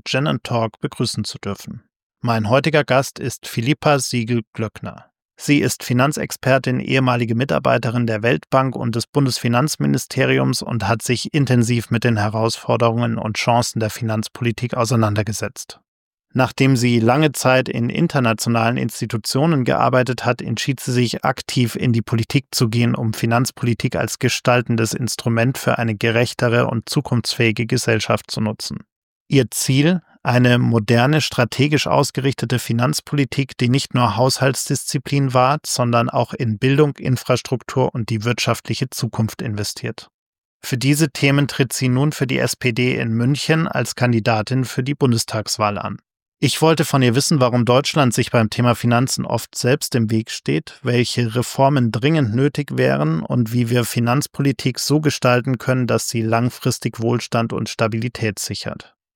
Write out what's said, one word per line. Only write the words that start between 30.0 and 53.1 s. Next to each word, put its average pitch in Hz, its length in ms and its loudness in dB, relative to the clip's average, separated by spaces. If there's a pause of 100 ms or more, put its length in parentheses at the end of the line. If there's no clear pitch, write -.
Eine 123 340 4
moderne, 120 600 4
strategisch 139 680 0
ausgerichtete 131 720 0
Finanzpolitik, 139 1000 -2
die 123 120 2
nicht 135 240 0
nur 120 220 2
Haushaltsdisziplin 135 1160 0
wahrt, 131 320 2
sondern 120 440 0
auch 123 240 -2
in 110 260 -4
Bildung, 139 360 2
Infrastruktur - 1000 -2
und 117 160 -4
die 110 140 -2
wirtschaftliche 117 640 0
Zukunft - 520 -4
investiert. 107 680 -8 (540)
Für - 140 -4
diese 143 320 2
Themen 139 400 2
tritt - 240 -2
sie 131 160 0
nun 139 240 2
für 139 140 -2
die 131 100 -2
S 123 180 0
P 123 160 -2
D 123 240 0
in 127 140 -2
München 135 580 0
als - 280 -4
Kandidatin 117 680 0
für 131 200 -4
die 139 120 -4
Bundestagswahl 110 840 0
an. 101 200 -6 (460)
Ich 135 160 0
wollte 160 260 4
von 135 180 2
ihr 120 100 4
wissen, 139 260 2
warum 123 260 4
Deutschland 127 500 2
sich - 160 0
beim 110 180 2
Thema 120 240 2
Finanzen 120 540 0
oft - 280 -6
selbst - 380 -2
im 113 160 2
Weg 113 220 -2
steht, - 500 -6
welche 120 540 0
Reformen 127 560 2
dringend 131 420 2
nötig 135 440 -2
wären 143 440 0